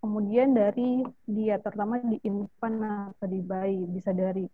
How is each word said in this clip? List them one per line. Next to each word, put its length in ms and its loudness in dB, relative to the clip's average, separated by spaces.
Kemudian 480 2
dari 560 4
diet, 400 0
terutama 400 -2
di 240 0
infan 560 -4
atau 160 -6
di 80 -2
bayi, 480 -2
bisa 240 -4
dari 320 0